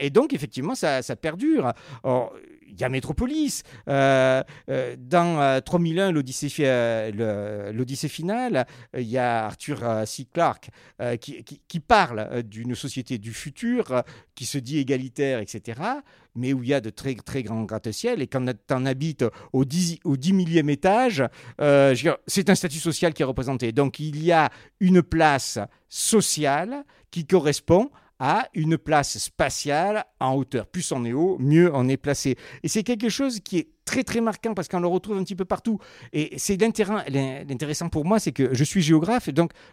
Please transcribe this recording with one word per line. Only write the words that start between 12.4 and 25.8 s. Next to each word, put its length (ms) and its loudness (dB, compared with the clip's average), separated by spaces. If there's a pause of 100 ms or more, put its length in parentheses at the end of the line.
d'une 340 -8
société 420 -6
du 140 -12
futur, 600 -4
euh, 100 2 (340)
qui 100 -10
se 120 -6
dit 220 -2
égalitaire, 600 -2
et 80 -6
cetera, 540 -8 (340)
mais 160 -2
où 100 0
il 80 -4
y 40 2
a 80 2
de 80 -10
très, 260 -8
très 260 -8
grands 220 -6
gratte-ciels. 580 -4
Et 60 -2
quand 180 -2 (220)
t'en 180 0
habites 380 -2 (300)
au 100 4
dix, 400 0
au 140 0
dix 160 2
millième 360 4
étage, 540 2 (380)
euh, 340 6
je 80 -2
veux 80 4
dire, 60 -2 (100)
c'est 220 2
un 60 8
statut 240 -4
social 340 0
qui 80 -4
est 40 4
représenté. 460 -2
Donc, 300 0
il 200 -6
y 120 4
a 160 4 (320)
une 200 8
place 560 2 (320)